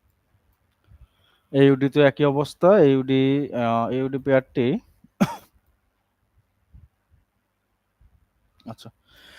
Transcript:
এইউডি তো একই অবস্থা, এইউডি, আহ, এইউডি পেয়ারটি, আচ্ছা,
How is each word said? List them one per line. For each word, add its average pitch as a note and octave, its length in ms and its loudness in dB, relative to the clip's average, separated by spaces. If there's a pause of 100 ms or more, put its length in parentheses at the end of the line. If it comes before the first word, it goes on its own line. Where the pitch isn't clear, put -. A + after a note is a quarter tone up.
(1500)
এইউডি C#3 360 2
তো D3 120 -2
একই C#3+ 240 2
অবস্থা, D3 540 0
এইউডি, C3+ 760 0
আহ, A#2 360 -4
এইউডি C3 280 -6
পেয়ারটি, C3+ 600 -2 (4000)
আচ্ছা, - 200 -20 (480)